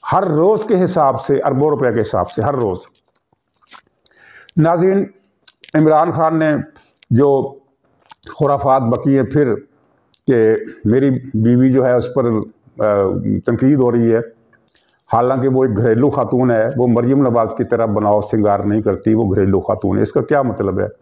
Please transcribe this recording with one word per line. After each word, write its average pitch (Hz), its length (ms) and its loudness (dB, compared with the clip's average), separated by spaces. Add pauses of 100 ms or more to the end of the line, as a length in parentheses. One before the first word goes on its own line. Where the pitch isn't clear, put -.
हर 185 220 -2
रोज़ 190 400 0
के 220 60 0
हिसाब 165 420 0
से, 139 220 -2
अरबों 143 320 0
रुपए 127 220 -2
के 110 60 -2
हिसाब 104 280 -2
से, - 160 -8
हर 139 120 -2
रोज़। 110 260 -4 (1800)
नाज़रीन, 175 520 0 (680)
इमरान 156 360 4
खान 160 240 0
ने 156 180 0 (580)
जो 135 480 2 (800)
खुराफात 139 440 0
बकी 123 320 0
हैं 131 160 0
फिर, 135 380 0 (600)
कि 110 340 2 (220)
मेरी 135 240 2
बीवी 123 600 2
जो 131 120 2
है 127 140 2
उस 120 220 -4
पर, 123 80 0
अ, 110 160 -2 (1040)
तनकीद 131 320 0
हो 123 120 2
रही 117 200 0
है, 113 100 2 (880)
हालांकि 127 400 0
वो 131 160 2
एक 127 100 0
घरेलू 117 360 2
खातून 127 400 0
है, 117 260 0
वो 123 100 0
मरियम 120 360 2
नवाज 117 300 0
की 120 120 -4
तरह 113 220 -2
बनाव 104 340 0
सिंगार 101 440 0
नहीं 104 180 0
करती, 107 320 0
वो 110 140 0
घरेलू 95 320 0
खातून 95 360 -4
है। 107 60 0
इसका 120 180 -2
क्या 143 220 0
मतलब 98 380 -4
है? 95 80 -4 (140)